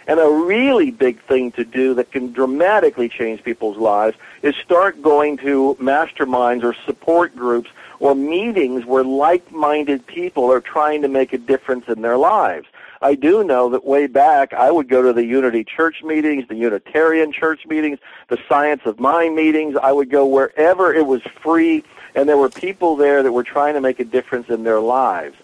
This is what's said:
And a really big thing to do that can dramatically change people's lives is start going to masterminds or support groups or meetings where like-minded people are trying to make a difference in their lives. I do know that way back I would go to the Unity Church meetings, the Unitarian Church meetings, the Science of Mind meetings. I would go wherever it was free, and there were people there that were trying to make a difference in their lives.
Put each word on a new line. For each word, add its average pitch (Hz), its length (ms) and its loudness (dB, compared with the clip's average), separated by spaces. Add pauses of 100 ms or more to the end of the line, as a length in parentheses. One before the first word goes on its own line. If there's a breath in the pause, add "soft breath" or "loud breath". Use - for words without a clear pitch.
And 156 140 0
a 156 80 4
really 180 600 2
big 117 320 -2
thing 127 300 -2
to 120 120 -6
do 131 300 -2
that 120 180 -4
can 127 200 -8
dramatically 135 760 0
change 113 340 -6
people's 113 340 -6
lives 107 400 0 (260 loud breath)
is 143 140 0
start 180 460 0
going 147 360 2
to 135 420 0
masterminds 127 840 0
or 120 100 -2 (120)
support 170 500 0
groups 120 340 -2 (300 loud breath)
or 139 140 2
meetings 147 720 -2
where 131 180 0
like-minded 147 1040 -2
people 160 460 -2
are 123 80 2
trying 151 420 -2
to 143 60 0
make 135 240 -2
a 131 60 -6
difference 127 500 -4
in 110 120 -6
their 117 160 -2
lives. 151 520 0 (340 loud breath)
I 143 120 2
do 170 300 2
know 127 260 0
that 127 140 -4
way 143 220 0
back 139 460 2
I 123 180 2
would 156 180 0
go 127 140 2
to 127 100 4
the 120 120 0
Unity 120 400 0
Church 160 380 -4
meetings, 151 460 -2
the 110 80 -10
Unitarian 151 760 0
Church 160 340 -4
meetings, 151 320 -4 (300 loud breath)
the 123 100 -4 (100)
Science 147 380 0
of 110 120 -4
Mind 160 380 0
meetings. 156 400 0
I 135 160 2
would 139 180 0
go 139 160 4
wherever 151 680 2
it 156 120 2
was 131 160 -2 (200)
free, 160 420 0 (300 loud breath)
and 139 140 2
there 147 80 4
were 214 120 4
people 180 480 -4
there 143 260 2
that 131 100 0
were 123 120 -2
trying 147 300 -2
to 143 60 -2
make 131 200 -2
a 123 40 -4
difference 120 440 -6
in 113 160 -6
their 110 160 0
lives. 110 640 -2